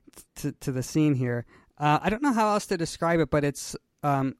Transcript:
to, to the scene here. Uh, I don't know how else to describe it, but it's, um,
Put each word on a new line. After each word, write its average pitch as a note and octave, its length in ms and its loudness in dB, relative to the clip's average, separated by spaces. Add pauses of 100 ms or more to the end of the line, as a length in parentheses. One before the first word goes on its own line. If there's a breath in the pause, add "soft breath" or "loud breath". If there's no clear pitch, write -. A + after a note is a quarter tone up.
(380 soft breath)
to, D3 140 -6
to - 220 -6
the B2+ 100 -4
scene D3+ 320 2
here. B2 300 -2 (320 soft breath)
Uh, D3 240 2
I F#3 80 -2
don't G#3+ 120 -2
know C#4+ 120 2
how G#3+ 180 2
else G3+ 140 0
to G3+ 100 -4
describe E3 460 0
it, D3 80 0
but D3 160 2
it's, - 320 -6 (260)
um, C3+ 360 0